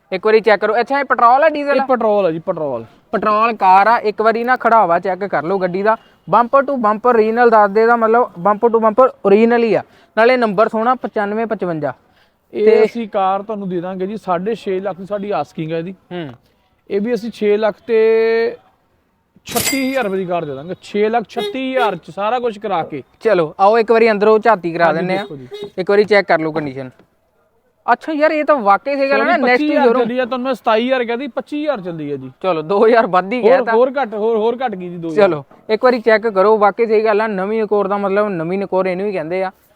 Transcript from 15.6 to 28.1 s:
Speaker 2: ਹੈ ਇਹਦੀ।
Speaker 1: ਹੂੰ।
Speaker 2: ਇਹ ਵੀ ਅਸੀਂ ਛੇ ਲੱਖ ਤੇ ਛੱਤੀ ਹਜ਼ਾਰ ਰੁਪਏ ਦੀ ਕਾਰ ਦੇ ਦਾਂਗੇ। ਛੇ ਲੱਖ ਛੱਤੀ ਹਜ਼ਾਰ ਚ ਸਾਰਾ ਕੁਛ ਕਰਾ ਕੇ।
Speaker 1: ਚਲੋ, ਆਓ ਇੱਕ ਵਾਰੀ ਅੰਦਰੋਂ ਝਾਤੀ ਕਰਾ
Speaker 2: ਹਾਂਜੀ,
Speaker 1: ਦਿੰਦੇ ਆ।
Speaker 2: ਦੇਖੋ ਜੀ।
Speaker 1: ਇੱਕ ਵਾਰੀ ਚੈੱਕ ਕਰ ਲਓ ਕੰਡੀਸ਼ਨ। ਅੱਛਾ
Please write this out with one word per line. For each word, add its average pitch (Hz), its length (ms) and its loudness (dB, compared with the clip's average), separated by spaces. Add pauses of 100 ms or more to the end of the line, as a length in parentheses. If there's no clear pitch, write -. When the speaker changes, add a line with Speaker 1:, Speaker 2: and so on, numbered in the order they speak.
Speaker 2:
ਹੈ 165 60 -4
ਇਹਦੀ। 170 140 -8
Speaker 1:
ਹੂੰ। 180 380 -14 (600)
Speaker 2:
ਇਹ 196 120 -2
ਵੀ 240 120 -4
ਅਸੀਂ 220 180 -6
ਛੇ 208 260 0
ਲੱਖ 214 180 -2 (120)
ਤੇ 226 720 0 (880)
ਛੱਤੀ 262 440 -4
ਹਜ਼ਾਰ 262 140 -2
ਰੁਪਏ 190 140 -4
ਦੀ 190 80 -6
ਕਾਰ 170 200 -4
ਦੇ 143 100 -8
ਦਾਂਗੇ। 165 260 -12
ਛੇ 208 280 -2
ਲੱਖ 226 200 0
ਛੱਤੀ 262 460 -6
ਹਜ਼ਾਰ 220 200 0
ਚ 165 160 -16
ਸਾਰਾ 214 280 -4
ਕੁਛ 233 200 -6
ਕਰਾ 196 240 -4
ਕੇ। 151 200 -10 (180)
Speaker 1:
ਚਲੋ, 180 380 0
ਆਓ 208 180 4
ਇੱਕ 226 140 2
ਵਾਰੀ 226 200 4
ਅੰਦਰੋਂ 214 280 2
ਝਾਤੀ 185 340 0
ਕਰਾ 165 120 2
Speaker 2:
ਹਾਂਜੀ, 160 140 0
Speaker 1:
ਦਿੰਦੇ 180 180 -2
ਆ। 196 40 -6
Speaker 2:
ਦੇਖੋ 208 140 -14
ਜੀ। 127 120 -18 (300)
Speaker 1:
ਇੱਕ 185 120 -4
ਵਾਰੀ 202 140 4
ਚੈੱਕ 196 240 2
ਕਰ 170 120 2
ਲਓ 160 120 -4
ਕੰਡੀਸ਼ਨ। 135 380 -8 (1040)
ਅੱਛਾ 269 220 -2